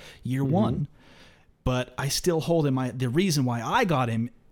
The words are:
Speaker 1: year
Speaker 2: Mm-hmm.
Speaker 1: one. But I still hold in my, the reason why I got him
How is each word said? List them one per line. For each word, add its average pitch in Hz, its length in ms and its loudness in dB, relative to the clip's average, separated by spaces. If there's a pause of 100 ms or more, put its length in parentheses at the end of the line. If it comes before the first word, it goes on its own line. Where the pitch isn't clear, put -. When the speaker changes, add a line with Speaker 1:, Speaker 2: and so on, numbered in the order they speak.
(220)
Speaker 1:
year 131 200 -4
Speaker 2:
Mm-hmm. 135 100 0
Speaker 1:
one. 170 360 0 (760)
But 127 320 -2
I 135 120 -4
still 160 340 0
hold 165 240 2
in 131 80 2
my, 127 160 -2
the 127 180 -4
reason 147 380 2
why 117 160 -2
I 202 240 0
got 127 240 2
him 113 180 -2 (240)